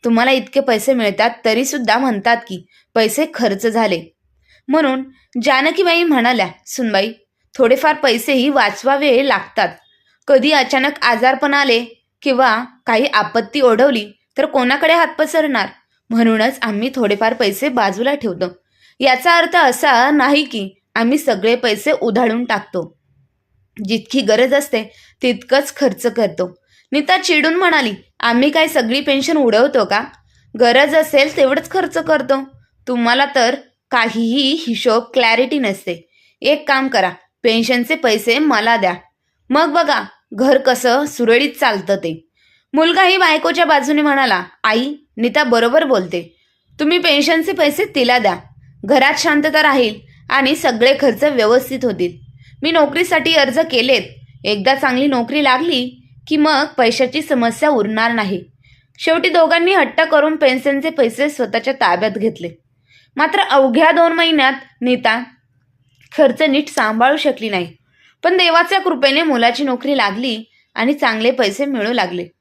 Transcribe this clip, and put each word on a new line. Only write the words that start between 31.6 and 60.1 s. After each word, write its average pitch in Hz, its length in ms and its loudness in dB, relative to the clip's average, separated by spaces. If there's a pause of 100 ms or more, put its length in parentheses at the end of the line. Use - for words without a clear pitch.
खर्च 359 260 -2
करतो. 277 460 -2 (440)
तुम्हाला 247 380 0 (100)
तर 247 200 0 (360)
काहीही 240 760 -2
हिशोब 226 360 0 (100)
क्लॅरिटी 247 460 0
नसते. 190 500 -6 (320)
एक 302 260 0
काम 269 200 0
करा, 196 240 0 (320)
पेन्शनचे 233 520 0
पैसे 226 440 0
मला 233 380 2
द्या, 185 160 0 (560)
मग 294 240 0
बघा 294 300 0 (300)
घर 262 240 2
कसं 254 480 0
सुरळीत 247 540 0
चालतं 202 360 -2
ते." 165 340 -8 (440)
मुलगाही 349 440 2
बायकोच्या 330 480 0
बाजूने 294 360 0
म्हणाला, 269 420 0 (200)
"आई, 233 300 -2 (240)
नीता 240 260 0
बरोबर 240 400 2
बोलते, 185 540 -2 (420)
तुम्ही 320 200 0
पेन्शनचे 330 520 0
पैसे 320 340 0 (100)
तिला 247 240 2
द्या, 196 160 0 (540)
घरात 269 280 4
शांतता 302 460 0
राहील 254 320 2 (340)
आणि 269 260 0
सगळे 254 460 0
खर्च 262 220 0
व्यवस्थित 247 600 0
होतील. 180 340 -4 (460)
मी 311 80 0
नोकरीसाठी 330 640 0
अर्ज 269 240 2 (120)
केलेत. 247 300 2 (420)
एकदा 208 320 0
चांगली 269 320 0
नोकरी 269 360 -2
लागली 262 680 -2 (160)
की 302 100 -2
मग 294 280 2 (120)
पैशाची 254 440 0
समस्या 254 480 0
उरणार 220 420 0
नाही." 202 320 -4 (560)
शेवटी 339 300 0
दोघांनी 339 440 2
हट्ट 311 280 0
करून 311 340 2